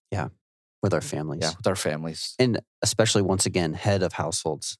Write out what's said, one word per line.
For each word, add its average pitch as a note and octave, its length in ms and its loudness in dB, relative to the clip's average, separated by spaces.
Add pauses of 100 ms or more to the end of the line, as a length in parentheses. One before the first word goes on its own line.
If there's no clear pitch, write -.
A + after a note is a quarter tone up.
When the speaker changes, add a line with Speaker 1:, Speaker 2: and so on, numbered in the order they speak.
(100)
Speaker 1:
Yeah. - 180 -2 (540)
With F#2+ 120 2
our D2+ 60 4
families. D2+ 420 -6
Speaker 2:
Yeah, D#2 140 0
with - 100 -4
our F#2+ 80 2
families. D#2 640 -4
Speaker 1:
And B2 220 2 (220)
especially, G#2+ 400 4
once F#2 240 2
again, F2 260 0
head F#2+ 320 2
of D#2 80 0
households. D#2 680 -4